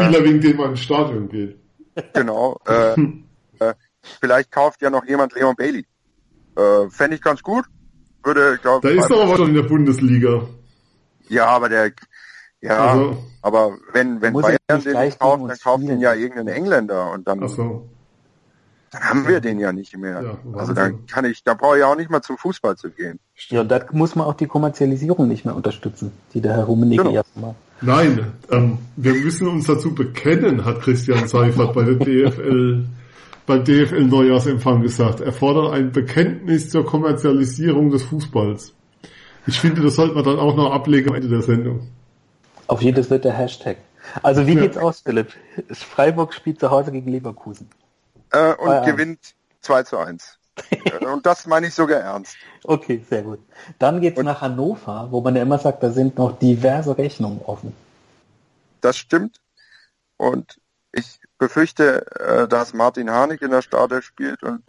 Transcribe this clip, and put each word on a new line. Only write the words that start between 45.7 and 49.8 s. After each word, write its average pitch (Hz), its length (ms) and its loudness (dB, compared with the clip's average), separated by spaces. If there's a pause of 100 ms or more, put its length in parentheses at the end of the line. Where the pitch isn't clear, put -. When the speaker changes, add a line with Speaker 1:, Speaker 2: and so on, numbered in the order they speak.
Speaker 3:
Freiburg 160 640 -2
spielt - 240 -8
zu 131 100 0
Hause 143 220 0
gegen 127 200 -8
Leverkusen. 117 560 -12 (640)
Speaker 2:
Äh, 160 220 4
und - 40 -6 (100)
Speaker 3:
Zwei 139 120 2
eins. 123 120 -2
Speaker 2:
gewinnt 160 280 -6 (420)
zwei 131 220 2